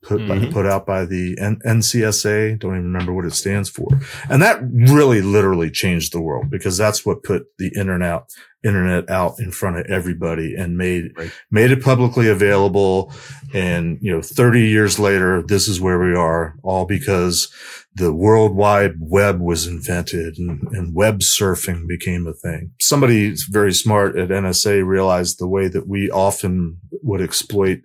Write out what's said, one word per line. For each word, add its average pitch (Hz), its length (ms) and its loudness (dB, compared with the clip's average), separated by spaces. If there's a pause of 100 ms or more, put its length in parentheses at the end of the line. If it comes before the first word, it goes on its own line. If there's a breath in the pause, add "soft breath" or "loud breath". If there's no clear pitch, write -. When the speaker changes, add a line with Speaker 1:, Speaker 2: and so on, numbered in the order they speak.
Speaker 1:
put 110 260 -4
by, 98 100 0
Speaker 2:
Mm-hmm. 113 140 -2
Speaker 1:
put 98 140 0
out 98 200 -2
by 95 180 -2
the 90 360 -6
N-, 101 240 -2
N 113 180 2
C 113 200 0
S 107 220 0
A. 107 320 0
Don't 95 160 -6
even 90 200 -4
remember 90 200 -4
what 90 120 -4
it 82 80 -6
stands 98 360 -2
for. - 200 -8 (400 loud breath)
And 139 140 4
that 220 200 4
really 127 600 6
literally 95 480 2
changed 87 420 -2
the 85 80 -4
world, 80 300 -4
because 92 260 -4
that's 104 280 0
what 98 200 -2
put 90 220 -2 (120)
the 92 180 -6
internet, 90 460 -2 (420 loud breath)
internet 92 460 0
out 92 300 -2
in 95 100 -6
front 90 280 -6
of 85 80 -6
everybody 82 680 -4
and 87 240 -4
made, 90 280 -2 (120)
Speaker 2:
Right. 82 140 -10 (180 loud breath)
Speaker 1:
made 110 220 4
it 131 100 0
publicly 123 460 2
available. 98 840 2 (400 loud breath)
And, 87 480 -2
you 101 120 -2
know, 80 100 -2
thirty 120 460 4
years 107 320 2
later, 92 420 2
this 92 240 0
is 90 140 -2
where 92 180 0
we 90 160 2
are, 82 480 0
all 92 240 -2
because 90 600 -2 (480 loud breath)
the 90 160 0
World 104 420 4
Wide 101 460 2
Web 92 400 2
was 85 260 -2
invented 85 720 -6
and, 87 340 -6
and 87 220 -6
web 104 260 2
surfing 87 680 -2
became 87 400 -4
a 78 40 -10
thing. 80 380 -8 (100)
Somebody 117 540 4 (160)
very 101 220 2
smart 101 440 2
at 90 140 -2
N 95 160 -2
S 90 200 -2
A 101 180 2
realized 92 540 0
the 90 100 -4
way 95 180 0
that 90 220 -4
we 98 220 -2
often 92 680 -2 (240)
would 98 180 -2
exploit 95 640 -2